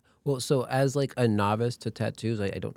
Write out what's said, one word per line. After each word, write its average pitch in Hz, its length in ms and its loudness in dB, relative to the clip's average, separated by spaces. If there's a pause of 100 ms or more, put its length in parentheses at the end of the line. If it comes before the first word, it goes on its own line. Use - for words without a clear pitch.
(240)
Well, 139 160 -2
so 127 260 2
as, 131 300 2
like, 139 200 0
a 123 120 4
novice 107 500 2
to - 120 -4
tattoos, 110 500 -4
I, 98 60 -2
I 95 120 -4
don't, - 180 -8